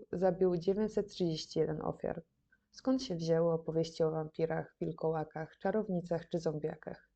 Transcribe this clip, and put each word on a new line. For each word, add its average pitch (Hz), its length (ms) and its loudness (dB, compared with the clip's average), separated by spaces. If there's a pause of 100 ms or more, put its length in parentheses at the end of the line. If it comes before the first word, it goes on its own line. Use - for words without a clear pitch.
(120)
zabił 180 440 4
dziewięćset 202 520 0
trzydzieści 160 500 -2
jeden 156 240 0
ofiar. - 400 -4 (480)
Skąd 262 320 0
się 175 140 -4
wzięły 165 360 4
opowieści 165 500 0
o 160 80 4
wampirach, 160 720 -2
wilkołakach, 160 760 -4
czarownicach 185 720 -2
czy 170 120 -2
zombiakach? 156 760 -6